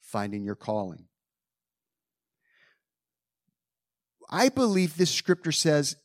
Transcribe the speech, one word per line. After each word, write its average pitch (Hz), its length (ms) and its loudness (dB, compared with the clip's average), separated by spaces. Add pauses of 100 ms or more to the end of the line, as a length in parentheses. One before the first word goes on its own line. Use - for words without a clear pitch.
finding 101 440 -6
your 101 100 -6
calling. 98 540 -8 (3250)
I 226 200 4
believe 190 460 2
this 175 140 2
scripture 175 400 -2
says, 147 540 0